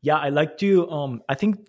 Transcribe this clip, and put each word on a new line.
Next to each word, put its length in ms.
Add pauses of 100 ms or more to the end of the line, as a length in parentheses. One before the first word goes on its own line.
Yeah, 160
I 120
like 300
to, 300
um, 380
I 60
think 360